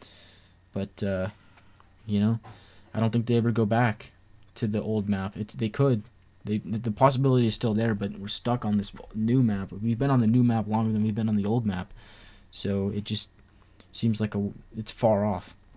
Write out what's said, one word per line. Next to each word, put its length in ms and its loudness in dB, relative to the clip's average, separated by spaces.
But, 300 -6
uh, 260 -2
you 140 0
know, 180 2
I 60 -2
don't 100 2
think 160 0
they 100 2
ever 140 2
go 140 2
back 480 0
to 100 -4
the 160 -2
old 260 -2
map. 300 -2
It, 180 -8
they 140 -2
could. 320 2
They, 140 -2
the 320 -4
possibility 560 4
is 80 2
still 180 0
there, 220 2
but 240 -6
we're 100 -10
stuck 380 -4
on 100 2
this 160 -2
new 280 2
map. 300 0
We've 260 -2
been 120 0
on 100 4
the 60 4
new 160 6
map 240 2
longer 260 0
than 100 0
we've 120 0
been 160 -2
on 60 2
the 100 0
old 180 0
map. 300 -4
So 440 -2
it 100 -4
just 260 -4
seems 280 0
like 140 -2
a, 160 -2
it's 160 -8
far 320 2
off. 320 -4